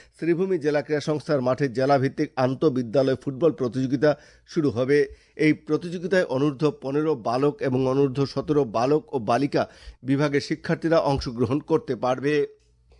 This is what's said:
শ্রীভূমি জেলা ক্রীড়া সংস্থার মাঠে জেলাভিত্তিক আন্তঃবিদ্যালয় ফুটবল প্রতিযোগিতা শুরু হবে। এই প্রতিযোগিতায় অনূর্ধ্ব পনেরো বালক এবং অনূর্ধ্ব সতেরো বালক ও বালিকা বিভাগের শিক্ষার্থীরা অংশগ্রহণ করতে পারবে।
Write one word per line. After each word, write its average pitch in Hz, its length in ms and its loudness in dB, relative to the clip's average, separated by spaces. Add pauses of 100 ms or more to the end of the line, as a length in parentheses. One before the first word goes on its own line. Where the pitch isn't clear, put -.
(180)
শ্রীভূমি 175 400 0
জেলা 147 240 0
ক্রীড়া 151 180 -2
সংস্থার 151 400 -2
মাঠে 127 280 0
জেলাভিত্তিক 135 680 0
আন্তঃবিদ্যালয় 131 800 0
ফুটবল 139 360 0
প্রতিযোগিতা 131 640 0 (300)
শুরু 147 240 0
হবে। 131 380 2 (280)
এই 156 160 2
প্রতিযোগিতায় 170 720 -2
অনূর্ধ্ব 139 560 0
পনেরো 147 340 0
বালক 131 480 0
এবং 131 260 0
অনূর্ধ্ব 135 380 2
সতেরো 143 380 0
বালক 127 500 0
ও 139 40 0
বালিকা 123 500 0 (340)
বিভাগের 139 380 0
শিক্ষার্থীরা 160 580 0
অংশগ্রহণ 131 600 0
করতে 156 360 -2
পারবে। 127 500 0 (540)